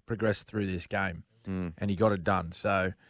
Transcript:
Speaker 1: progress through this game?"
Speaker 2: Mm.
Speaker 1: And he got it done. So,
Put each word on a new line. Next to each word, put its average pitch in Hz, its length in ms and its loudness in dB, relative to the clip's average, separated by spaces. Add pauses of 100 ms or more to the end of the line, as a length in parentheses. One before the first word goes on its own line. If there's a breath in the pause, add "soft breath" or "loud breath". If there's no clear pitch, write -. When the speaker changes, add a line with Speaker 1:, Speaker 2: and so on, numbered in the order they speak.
Speaker 1:
progress 107 380 2
through 104 240 -2
this 90 180 -4
game?" 98 380 -4 (260)
Speaker 2:
Mm. 90 300 -4
Speaker 1:
And 104 100 0
he 98 60 0
got 104 160 6
it 95 120 0
done. 87 280 0
So, 95 420 0 (160 soft breath)